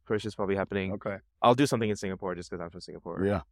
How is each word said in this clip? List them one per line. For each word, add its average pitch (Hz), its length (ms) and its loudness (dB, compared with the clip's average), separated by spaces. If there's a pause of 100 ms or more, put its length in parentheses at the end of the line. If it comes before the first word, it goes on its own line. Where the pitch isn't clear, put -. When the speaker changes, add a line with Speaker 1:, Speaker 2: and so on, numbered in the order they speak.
Speaker 1:
Croatia's 104 300 -2
probably 98 220 0
happening. 95 360 0
Speaker 2:
Okay. 101 240 -6 (240)
Speaker 1:
I'll 120 140 8
do 139 100 6
something 113 240 0
in 104 60 2
Singapore 95 400 -4
just 87 140 -10
'cause 90 100 -6
I'm 85 100 -8
from 87 120 -14
Singapore. 85 440 -6
Speaker 2:
Yeah. 101 160 2 (100)